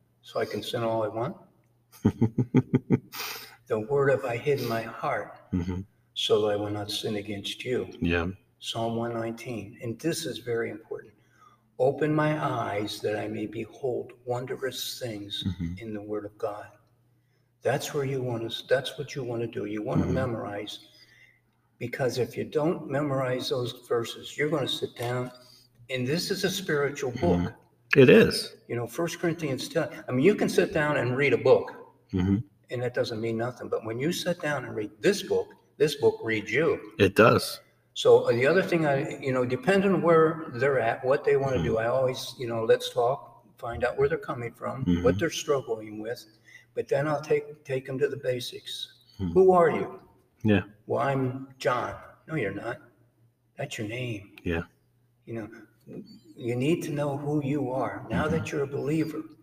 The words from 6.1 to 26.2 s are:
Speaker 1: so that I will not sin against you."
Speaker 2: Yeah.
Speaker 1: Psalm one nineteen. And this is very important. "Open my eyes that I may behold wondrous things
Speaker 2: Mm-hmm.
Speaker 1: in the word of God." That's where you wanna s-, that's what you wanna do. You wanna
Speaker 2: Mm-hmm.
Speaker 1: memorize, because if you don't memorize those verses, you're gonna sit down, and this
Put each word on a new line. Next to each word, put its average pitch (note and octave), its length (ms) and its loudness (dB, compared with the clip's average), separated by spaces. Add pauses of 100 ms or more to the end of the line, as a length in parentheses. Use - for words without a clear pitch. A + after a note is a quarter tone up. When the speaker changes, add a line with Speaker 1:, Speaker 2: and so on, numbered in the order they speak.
Speaker 1:
so - 280 2
that G#2+ 120 2
I - 20 0
will G#2 140 -2
not G#2 200 -6
sin - 260 -4
against G2+ 480 -8
you." A#2+ 240 -2 (120)
Speaker 2:
Yeah. E2+ 260 0 (320)
Speaker 1:
Psalm A2+ 380 -4
one A#2 180 -4
nineteen. A2+ 680 -8
And A2+ 180 -8
this D#3+ 260 -4
is A#2 120 -6
very A#2 320 -4
important. - 420 -12 (640)
"Open C#3+ 360 2
my D3+ 180 2 (120)
eyes G#2+ 560 -4
that G#2 180 -2
I A2 100 -6
may G#2+ 180 -6
behold A2+ 680 -6 (120)
wondrous B2+ 760 -6
things G#2 480 -8
Speaker 2:
Mm-hmm. F2 320 -4
Speaker 1:
in A2 160 -8
the G2+ 80 -8
word G#2 220 -6
of G2+ 140 -14
God." G2+ 280 -6 (960)
That's - 300 0
where C#3+ 120 -2
you C3+ 180 -2
wanna A#2 240 -2
s-, - 220 -6
that's C3+ 300 2
what C#3 160 -10
you C#3 80 -6
wanna A#2 240 -4
do. G#2+ 200 -6
You G#2+ 160 -6
wanna A#2+ 220 2
Speaker 2:
Mm-hmm. - 100 0
Speaker 1:
memorize, G#2+ 640 -4 (1000)
because B2 400 -4
if - 180 -2
you A2+ 80 -4
don't D3+ 460 -2
memorize C3 600 -2
those B2+ 220 -2 (140)
verses, A2+ 500 -4
you're D3 120 0
gonna D3 200 0
sit - 280 -4
down, B2+ 340 -4 (600)
and B2+ 160 -2
this D#3+ 240 -2